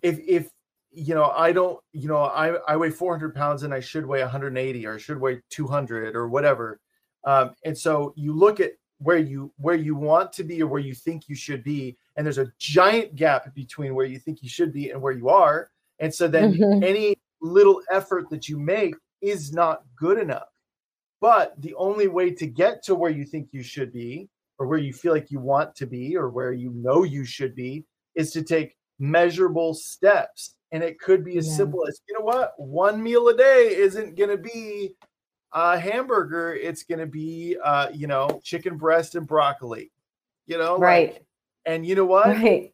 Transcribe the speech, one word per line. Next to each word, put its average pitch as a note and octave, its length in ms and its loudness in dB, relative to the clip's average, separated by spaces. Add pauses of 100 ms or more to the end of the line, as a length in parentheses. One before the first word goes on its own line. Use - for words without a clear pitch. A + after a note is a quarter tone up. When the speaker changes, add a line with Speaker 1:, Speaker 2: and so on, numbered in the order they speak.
Speaker 1:
if, E3+ 240 0
if, E3+ 240 0 (400)
you D#3+ 240 -6
know, D3+ 160 4
I E3 220 4
don't, F3+ 260 0 (140)
you D3 160 -8
know, D3+ 100 0
I, D#3 360 0 (120)
I D3+ 100 0
weigh E3 140 0
four F3 240 -4
hundred D#3 220 -8
pounds C#3+ 260 -2
and D3 100 -8
I C3 80 -6
should D#3 240 -8
weigh C3+ 180 -2
a B2+ 60 -4
hundred C3+ 200 -8
and B2+ 100 -8
eighty, C3 280 -6
or A2 80 -8
I G#2+ 40 -14
should C#3 220 -12
weigh B2+ 280 -4
two D3+ 200 -8
hundred A#2 480 -6
or A#2+ 120 -4
whatever. A#2+ 520 -2 (440)
Um, C3+ 300 2 (100)
and D#3 140 -6
so D3 380 -2
you D3+ 160 -6
look G3+ 260 4
at E3+ 140 0 (260)
where E3 200 2
you, C#3 400 -4
where D#3+ 180 0
you D#3 180 -2
want D3+ 400 2
to F#3 100 -8
be E3 180 -6
or D#3 40 0
where C#3+ 140 -4
you C3+ 140 -8
think E3 340 -10
you C#3+ 80 -12
should F#3+ 260 -10
be, C3 340 -8 (200)
and D3+ 100 -4
there's C#3+ 120 -4
a C3 200 -2
giant F#3 560 4
gap C#3 400 0
between C#3 400 -10
where C3 120 0
you C3 120 -10
think D3+ 240 -12
you B2+ 60 -14
should D#3+ 240 -2
be C#3 180 -8
and C3+ 100 -10
where C3+ 120 -2
you B2 160 -4
are. D#3+ 420 4 (300)
And D#3 120 -4
so E3+ 140 0
then D#3+ 280 4
Speaker 2:
Mm-hmm. G3+ 280 4
Speaker 1:
any G3+ 340 2 (240)
little F#3 400 6 (120)
effort F#3+ 380 -2
that D3+ 180 -10
you D3+ 100 -8
make E3+ 380 -2 (240)
is F#3 320 -6
not E3 320 0 (100)
good F#3 240 2
enough. D3+ 300 -6 (720)
But G#3 400 4
the D#3 140 -12
only G3+ 320 0
way F3+ 240 0
to E3+ 160 -8
get F3+ 380 0
to F#3+ 100 0
where E3+ 160 0
you C#3+ 140 -6
think D3 280 -12
you C3+ 120 -14
should B2 280 -10
be, B2 360 -12 (300)
or C3+ 100 -6
where D#3 100 0
you C#3 140 -6
feel E3 200 -2
like D3 200 -2
you C#3 80 -6
want C#3 360 0
to C3+ 100 -10
be, B2 300 -6
or D3 140 -2
where B2+ 220 -4
you B2 180 -8
know B2 320 2
you C#3+ 220 -4
should C3 320 -8
be, C3 280 -10 (300)
is D#3+ 180 -4
to D#3+ 100 -6
take D#3+ 340 -2 (240)
measurable E3 760 2
steps. - 800 0 (160)
And D#3+ 140 -6
it D#3+ 160 -6
could F#3 240 2
be F3 140 -6
as D#3+ 100 -4
Speaker 2:
Yeah. D#3 80 -6
Speaker 1:
simple F3 320 -2
as, - 200 -12
you G3+ 60 -10
know G#3+ 100 -6
what, A#3+ 320 0
one F3+ 460 -2
meal A#3 260 4
a A3+ 80 6
day B3 380 8
isn't F#3+ 420 0
gonna G3+ 200 2
be G3+ 580 -10 (580)
a E3+ 240 2
hamburger. F3 800 -2
It's D#3+ 300 -8
gonna D#3+ 220 -6
be, E3 580 -8
uh, C#3+ 280 0
you D3+ 140 -10
know, C#3+ 380 -2
chicken E3+ 320 -8
breast D#3+ 400 0
and D#3+ 100 -8
broccoli, C#3 640 -2 (560)
you E3 100 -8
know, E3 180 0
like, F#3 60 2
Speaker 2:
Right. F3 460 4 (380)
Speaker 1:
and E3 200 -4
you F#3 120 -2
know F#3+ 80 4
what? F#3+ 240 6
Speaker 2:
Right. G#3 460 2